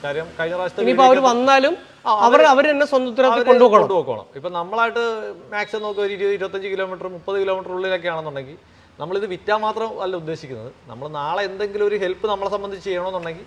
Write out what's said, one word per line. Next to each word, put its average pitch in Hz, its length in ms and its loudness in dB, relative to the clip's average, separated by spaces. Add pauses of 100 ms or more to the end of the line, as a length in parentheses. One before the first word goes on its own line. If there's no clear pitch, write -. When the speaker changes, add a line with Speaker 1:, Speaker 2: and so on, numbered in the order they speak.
Speaker 1:
കാര്യം 147 240 -4 (120)
കഴിഞ്ഞ 165 180 -2
പ്രാവശ്യത്തെ 185 260 -4
Speaker 2:
ഇനിയിപ്പോൾ 254 240 6
അവർ 262 100 8
Speaker 1:
വീഡിയോയ്ക്ക് 262 140 4
Speaker 2:
വന്നാലും 269 420 4 (340)
Speaker 1:
ആ, 247 40 2
Speaker 2:
അവർ, 214 160 2
Speaker 1:
അവര് 285 240 8
Speaker 2:
അവർ 269 200 6
തന്നെ 285 200 2
സ്വന്തത്തിനകത്ത് 254 480 2
Speaker 1:
അവര് 247 100 0
Speaker 2:
കൊണ്ടുപോകണം. 233 380 8
Speaker 1:
കൊണ്ടുപോകണം. 131 380 -2 (120)
ഇപ്പം 165 220 -8
നമ്മളായിട്ട് 226 440 -2 (500)
മാക്സിമം 208 320 -4
നോക്കുക 202 200 -4
ഒരു 202 120 -4
ഇരുപത്, 202 200 0
ഇരുപത്തഞ്ച് 190 360 -6
കിലോമീറ്റർ, 185 420 -6
മുപ്പത് 196 260 -6
കിലോമീറ്റർ 185 340 -4
ഉള്ളിലൊക്കെ 180 380 -2
ആണെന്നുണ്ടെങ്കിൽ 151 440 -10 (440)
നമ്മളിത് 185 320 -4
വിറ്റാൽ 208 320 -2
മാത്രം 220 240 -4 (140)
അല്ല 185 180 -4
ഉദ്ദേശിക്കുന്നത്. 135 480 -12 (200)
നമ്മൾ 120 160 -14 (140)
നാളെ 208 300 -4
എന്തെങ്കിലും 208 400 -4
ഒരു 208 140 -2
ഹെൽപ്പ് 185 280 -4
നമ്മളെ 196 240 -4
സംബന്ധിച്ച് 196 320 -8
ചെയ്യണമെന്നുണ്ടെങ്കിൽ 180 600 -6